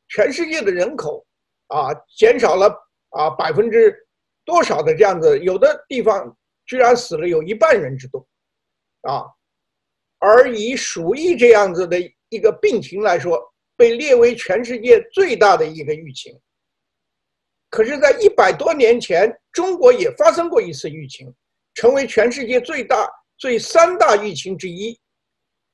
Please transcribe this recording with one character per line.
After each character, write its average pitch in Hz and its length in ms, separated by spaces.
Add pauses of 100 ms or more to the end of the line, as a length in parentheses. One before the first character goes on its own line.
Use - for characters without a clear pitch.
全 214 240
世 311 180
界 320 120
的 196 100
人 185 240
口， - 320 (400)
啊， 143 260 (240)
减 233 220
少 175 160
了， 202 180 (360)
啊， 156 220
百 160 200
分 208 180
之 220 240 (520)
多 330 180
少 165 180
的 156 140
这 170 80
样 185 180
子， 151 200
有 185 180
的 269 280
地 254 140
方 196 340 (300)
居 254 100
然 247 220
死 - 180
了 160 120
有 160 160
一 180 100
半 262 260
人 135 160
之 131 120
多。 131 200 (760)
啊， 139 240 (920)
而 247 340
以 226 240
鼠 170 380
疫 330 220
这 240 140
样 208 220
子 175 160
的 175 120 (300)
一 226 100
个 - 120
病 269 300
情 185 220
来 180 160
说， 165 340 (240)
被 233 160
列 269 220
为 240 200
全 226 300
世 233 160
界 233 180 (140)
最 381 220
大 190 200
的 160 80
一 156 200
个 151 100
疫 156 180
情。 - 300 (1300)
可 226 140
是 277 160
在 285 100 (100)
一 - 80
百 196 240
多 302 220
年 240 260
前， 196 320 (200)
中 349 260
国 247 160
也 180 240
发 302 140
生 339 180
过 254 100
一 175 140
次 156 160
疫 147 180
情， 127 240 (440)
成 240 180
为 277 140
全 233 240
世 240 160
界 247 120
最 269 240
大 220 240 (320)
最 254 180
三 339 400
大 277 180
疫 208 200
情 185 200
之 185 140
一。 202 300 (760)